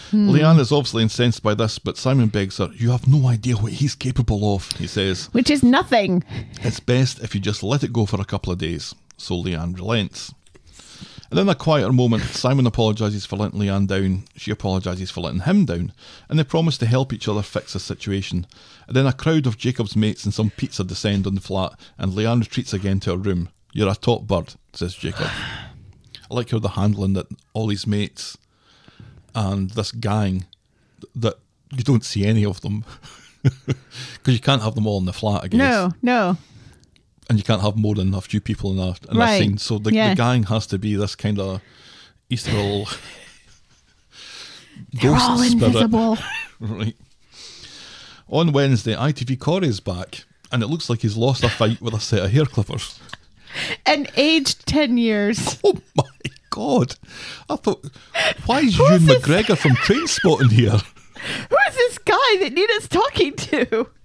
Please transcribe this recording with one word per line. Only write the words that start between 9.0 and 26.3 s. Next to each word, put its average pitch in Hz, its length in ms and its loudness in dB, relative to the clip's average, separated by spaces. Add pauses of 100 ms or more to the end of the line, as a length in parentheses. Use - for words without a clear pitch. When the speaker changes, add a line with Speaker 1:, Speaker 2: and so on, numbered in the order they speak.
Speaker 2:
So - 200 -6
Leanne 87 400 -4
relents. 101 560 -4 (1000)
And 156 80 0
in 196 100 4
a 175 60 2
quieter 135 380 2
moment, 123 320 4
Simon 131 420 2
apologises 107 580 0
for - 120 -6
letting 101 240 -4
Leanne 98 260 2
down. 95 380 0 (100)
She - 160 -10
apologises 92 600 -4
for 87 80 -8
letting 85 220 -4
him 185 220 4
down. 87 280 -4 (360)
And 147 100 -2
they 156 60 2
promise 160 340 0
to 117 80 -2
help 131 260 0
each 110 160 -6
other 104 140 -2
fix - 320 -8
the 98 40 -6
situation. 98 720 -6 (400)
And 120 80 -4
then 135 100 4
a 127 60 2
crowd 156 340 0
of 113 120 -2
Jacob's 120 360 -4
mates 107 300 0
and 98 100 -4
some 110 160 0
pizza - 320 -8
descend 95 460 -2
on 98 80 -2
the 95 40 -4
flat, 95 380 -6 (200)
and 95 160 -4
Leanne 113 260 2
retreats - 320 -4
again 98 280 -2
to 101 100 -4
her 87 60 -2
room. 92 340 -2 (220)
"You're 101 180 0
a 98 40 -2
top 113 320 -2
bird," 92 280 -4 (180)
says 90 240 -8
Jacob. - 360 -6
<sighs> - 960 -16